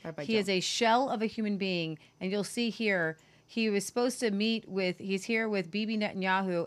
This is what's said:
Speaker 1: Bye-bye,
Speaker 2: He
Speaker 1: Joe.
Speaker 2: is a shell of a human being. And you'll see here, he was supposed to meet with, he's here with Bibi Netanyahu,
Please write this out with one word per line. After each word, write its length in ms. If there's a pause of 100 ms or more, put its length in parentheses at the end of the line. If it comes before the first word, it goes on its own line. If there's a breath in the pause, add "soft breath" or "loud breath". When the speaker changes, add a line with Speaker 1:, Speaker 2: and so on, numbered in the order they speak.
Speaker 1:
Bye-bye, 220
Speaker 2:
He 100
Speaker 1:
Joe. 60
Speaker 2:
is 100
a 120
shell 480
of 120
a 40
human 320
being. 420 (220 soft breath)
And 100
you'll 140
see 240
here, 480 (300 soft breath)
he 220
was 160
supposed 360
to 100
meet 360
with, 300
he's 280
here 220
with 220
Bibi 300
Netanyahu, 680